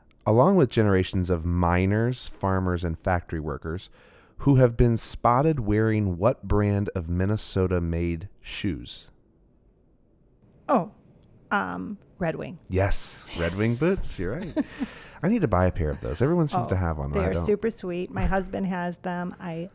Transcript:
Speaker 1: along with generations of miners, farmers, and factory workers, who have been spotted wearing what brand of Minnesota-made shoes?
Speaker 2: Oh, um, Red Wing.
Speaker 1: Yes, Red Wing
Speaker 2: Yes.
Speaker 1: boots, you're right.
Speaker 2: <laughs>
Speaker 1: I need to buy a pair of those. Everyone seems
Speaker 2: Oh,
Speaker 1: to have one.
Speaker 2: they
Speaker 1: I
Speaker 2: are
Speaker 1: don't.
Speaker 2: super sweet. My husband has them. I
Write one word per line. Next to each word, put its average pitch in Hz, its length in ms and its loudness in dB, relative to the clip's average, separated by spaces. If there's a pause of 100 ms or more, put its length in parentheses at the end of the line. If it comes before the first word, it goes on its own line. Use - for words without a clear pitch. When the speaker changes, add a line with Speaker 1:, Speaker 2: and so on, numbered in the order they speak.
(260)
Speaker 1:
along 127 300 6
with 156 160 4
generations 95 580 2
of 85 160 0
miners, 92 840 2
farmers, 92 560 -2
and 82 140 -4
factory 87 420 -2
workers, 76 520 -8 (480)
who 143 160 4
have 123 220 6
been 117 200 4
spotted 135 640 2
wearing 107 560 2
what 110 300 0
brand 101 480 2
of 85 140 -4
Minnesota-made 87 1160 0 (140)
shoes? - 680 -8 (1600)
Speaker 2:
Oh, 240 240 0 (600)
um, 185 460 -4 (220)
Red 165 160 -2
Wing. - 240 -10 (100)
Speaker 1:
Yes, - 560 0 (120)
Red 85 180 -2
Wing 110 160 2
Speaker 2:
Yes. 117 80 -4
Speaker 1:
boots, 180 400 -2
you're 92 140 -4
right. 175 320 -6 (280)
Speaker 2:
<laughs> - 300 -14
Speaker 1:
I 156 60 -2
need 233 120 0
to 151 60 2
buy 92 180 4
a 90 60 4
pair 76 180 -2
of 69 120 -6
those. 67 200 -4
Everyone 160 260 2
seems 180 180 -2
Speaker 2:
Oh, - 40 -8
Speaker 1:
to 95 60 0
have 85 220 -2
one. 71 140 -4
Speaker 2:
they - 80 0
Speaker 1:
I - 80 0
Speaker 2:
are 92 60 0
Speaker 1:
don't. 85 120 -2
Speaker 2:
super 214 260 0
sweet. 180 400 -8
My 190 140 -2
husband 190 420 0
has 175 300 -4
them. 180 420 -6
I 170 360 -8